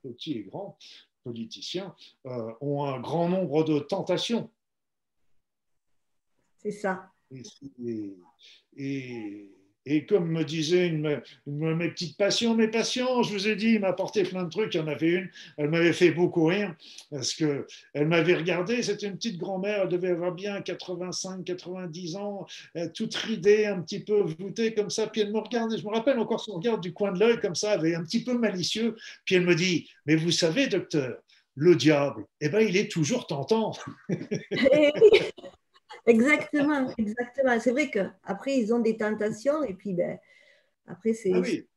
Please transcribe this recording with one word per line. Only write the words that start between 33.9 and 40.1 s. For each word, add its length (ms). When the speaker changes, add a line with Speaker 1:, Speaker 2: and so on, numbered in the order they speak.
Speaker 2:
Eh 880
oui. 200
Exactement, 880
exactement. 640
C'est 120
vrai 180
qu'après, 680
ils 140
ont 60
des 180
tentations 640
et 120
puis, 180
ben, 260